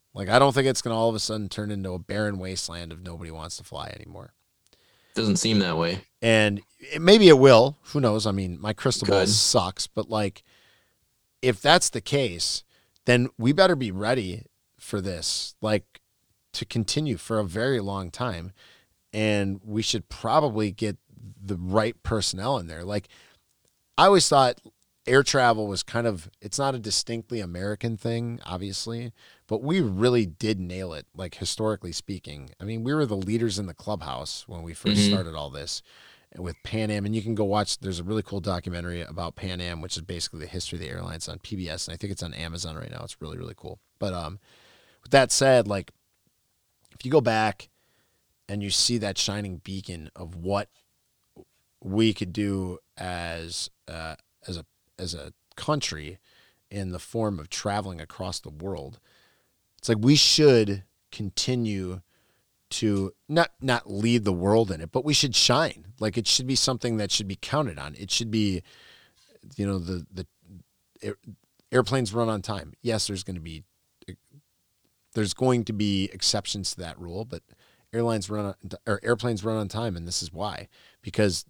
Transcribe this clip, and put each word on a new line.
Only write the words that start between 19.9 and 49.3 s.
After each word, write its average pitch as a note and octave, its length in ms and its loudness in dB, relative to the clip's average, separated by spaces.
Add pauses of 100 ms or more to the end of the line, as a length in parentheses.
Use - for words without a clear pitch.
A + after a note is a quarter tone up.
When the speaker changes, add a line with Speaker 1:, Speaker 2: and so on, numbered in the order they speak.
Speaker 1:
probably A2+ 640 0
get G#2 260 -6 (420)
the G2 160 -6
right G2 460 0
personnel A2 560 -2
in F2 80 -8
there. E2 180 -12
Like, G#2 240 -4 (880)
I E3+ 120 8
always G3 200 6
thought C3 320 4 (460)
air C3 160 6
travel A#2+ 460 4
was G2 160 -4
kind A#2 240 -2
of, F2+ 240 -4 (100)
it's - 160 -8
not C#3 160 0
a B2 60 -6
distinctly A2+ 640 -4
American G2+ 540 -4
thing, A#2 480 -4
obviously, A2 680 -8 (320)
but A2 160 -2
we E3 200 2
really A2+ 440 4
did G2 340 -2
nail F2+ 320 -8
it, D2+ 140 -12 (100)
like, F2+ 200 -10
historically G2 560 -4
speaking. D#2+ 580 -12 (100)
I - 40 -14
mean, A2+ 200 -6
we C3 80 -2
were D3+ 140 2
the G#2+ 100 -2
leaders G2+ 440 0
in G2 80 -6
the E2 80 -12
clubhouse D#2 720 -8
when E2+ 160 -12
we E2 100 -12
first G2+ 280 0
Speaker 2:
Mm-hmm. G2+ 120 4
Speaker 1:
started E2+ 220 -2
all D2 160 -8
this C#2+ 320 -10 (540)
with F2 260 -8
Pan A2 280 -4
Am. G#2 140 -2
And G#2+ 100 -2
you A2+ 60 -2
can A2 140 -4
go G#2 100 0
watch, G2+ 320 0
there's F#2 220 -6
a E2+ 40 -8
really G#2 200 -4
cool G2+ 180 -8
documentary F2 600 -6
about E2+ 340 -10
Pan F2+ 260 -8
Am, F2 180 -8
which E2+ 160 -8
is E2 60 -8
basically E2 380 -8
the D2+ 80 -12
history - 280 -8
of E2+ 60 -10
the E2+ 80 -10
airlines F2 400 -10
on E2+ 100 -12
P - 160 -12
B F2+ 140 -6
S. D#2+ 180 -8
And E2 60 -12
I F2 40 -10
think G2 140 -8
it's F#2+ 120 -10
on E2 100 -10
Amazon E2 420 -10
right D#2 160 -12
now. D#2+ 140 -12
It's - 160 -18
really, D#2 160 -12
really E2 180 -14
cool. - 240 -16 (200)
But, F#2+ 140 -4
um, E2+ 260 -8 (600)
with A#2+ 100 -20
that C3+ 200 6
said, C3 340 6
like, G2 260 -6 (1000)
if - 140 -14
you B2+ 60 -6
go D3+ 100 6
back A2 480 0 (800)
and G2+ 120 -6
you G2+ 80 -6
see A#2+ 280 2
that G2+ 200 -4
shining G2+ 400 -4